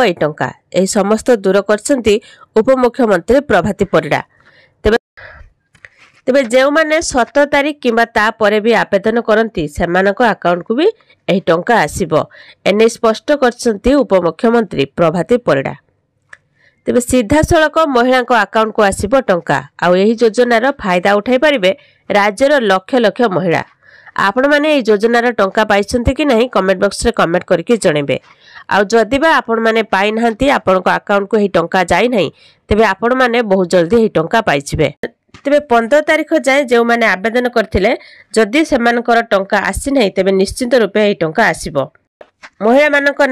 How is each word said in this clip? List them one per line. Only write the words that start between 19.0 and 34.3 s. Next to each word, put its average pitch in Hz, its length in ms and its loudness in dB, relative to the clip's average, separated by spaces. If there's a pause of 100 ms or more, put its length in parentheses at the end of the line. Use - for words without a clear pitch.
ଟଙ୍କା, 170 380 -2 (240)
ଆଉ 175 180 2
ଏହି 214 160 2
ଯୋଜନାର 233 480 0 (160)
ଫାଇଦା 180 320 -2
ଉଠାଇ 226 260 0
ପାରିବେ 254 320 0 (400)
ରାଜ୍ୟର 208 500 0
ଲକ୍ଷ 190 320 -2 (120)
ଲକ୍ଷ 208 180 0 (140)
ମହିଳା। 151 260 -2 (540)
ଆପଣମାନେ 277 580 0
ଏଇ 277 80 0
ଯୋଜନାର 226 480 2
ଟଙ୍କା 214 340 0
ପାଇଛନ୍ତି 214 500 -2
କି 302 100 -2
ନାହିଁ, 247 240 2
କମେଣ୍ଟ 190 360 0
ବକ୍ସରେ 202 280 -2
କମେଣ୍ଟ 175 320 -2
କରିକି 180 320 0
ଜଣେଇବେ। 147 400 -2 (540)
ଆଉ 196 140 2
ଯଦି 220 340 0
ବା 320 180 2
ଆପଣମାନେ 226 460 -2
ପାଇନାହାନ୍ତି, 220 680 -2
ଆପଣଙ୍କ 190 380 0
ଆକାଉଣ୍ଟକୁ 196 480 -2
ଏହି 208 120 2
ଟଙ୍କା 170 360 -2
ଯାଇନାହିଁ, 185 440 0 (400)
ତେବେ 214 160 2
ଆପଣମାନେ 240 580 0
ବହୁତ 190 280 0
ଜଲ୍ଦି 180 260 2
ଏହି 226 120 2
ଟଙ୍କା 165 320 -2